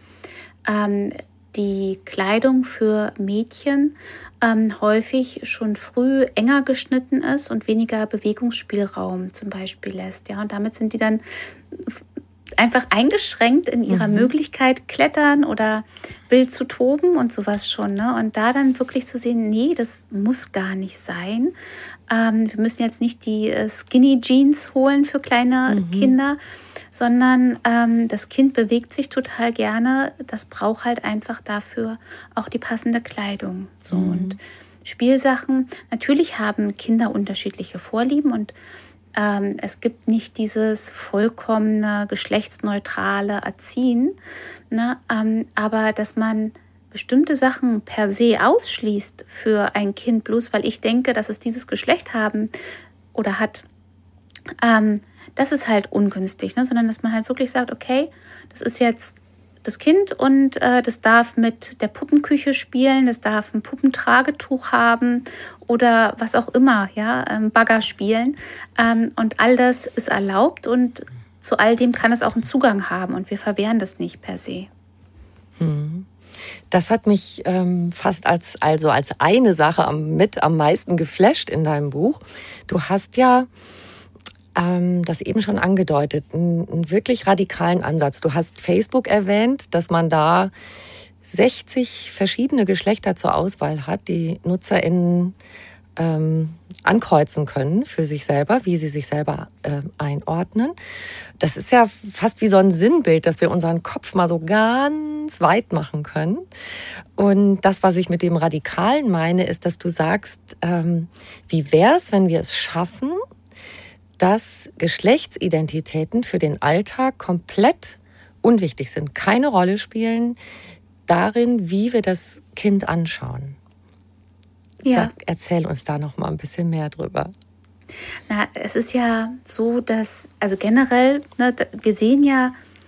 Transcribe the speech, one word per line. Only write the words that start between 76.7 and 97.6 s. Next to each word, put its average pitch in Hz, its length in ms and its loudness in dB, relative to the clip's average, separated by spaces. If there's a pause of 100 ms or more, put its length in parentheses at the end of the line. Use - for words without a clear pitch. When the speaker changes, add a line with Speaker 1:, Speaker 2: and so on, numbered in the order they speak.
Speaker 2:
Das 180 200 2
hat 226 160 0
mich, - 380 0
ähm, 180 480 0
fast - 340 -4
als, - 360 -2
also 156 280 2
als 139 280 0
eine 208 360 4
Sache 156 320 2
am, 156 300 -2
mit 202 260 2
am 160 140 4
meisten 170 400 2
geflasht 185 540 2
in 160 140 -2
deinem 147 260 0
Buch. 175 300 -2 (460)
Du 175 160 -2
hast - 340 -2
ja, 254 300 6 (1080)
ähm, 180 480 0
das 165 160 -4
eben - 220 -2
schon 208 160 -2
angedeutet, 151 720 0
einen, 170 380 -2
einen 165 200 -4
wirklich 220 360 -2
radikalen 180 560 0
Ansatz. 147 380 -2
Du 147 140 -2
hast 170 260 -4
Facebook 220 480 0
erwähnt, 208 640 0
dass 170 160 0
man 165 180 2
da 165 420 4 (720)
sechzig - 880 -2
verschiedene 233 540 0
Geschlechter 190 520 0
zur - 180 0
Auswahl 156 520 -2
hat, - 220 -6
die 170 360 -2
NutzerInnen, 175 880 0 (640)
ähm, 160 540 0 (320)
ankreuzen 156 640 2
können 147 400 -2